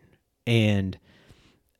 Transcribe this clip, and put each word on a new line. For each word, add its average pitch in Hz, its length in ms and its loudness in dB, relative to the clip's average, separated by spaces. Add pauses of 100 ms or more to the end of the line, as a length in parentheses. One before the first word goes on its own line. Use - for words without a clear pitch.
(460)
And, 104 540 0 (800)